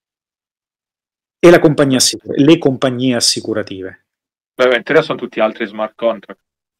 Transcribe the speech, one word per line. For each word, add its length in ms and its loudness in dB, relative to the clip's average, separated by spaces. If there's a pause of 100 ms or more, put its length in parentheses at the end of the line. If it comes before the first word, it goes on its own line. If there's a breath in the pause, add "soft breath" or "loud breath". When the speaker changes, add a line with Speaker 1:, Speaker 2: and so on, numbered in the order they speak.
(1400)
Speaker 1:
e 60 8
la 100 8
compagnia 380 2
assicur-, 400 -4
le 200 4
compagnie 580 -2
assicurative. 920 -6 (480)
Speaker 2:
Beh, 140 0
beh, 100 2
in 60 -4
teoria 200 2
sono 140 -8
tutti 220 -10
altri 260 -2
smart 300 -10
contract. 440 -6 (400)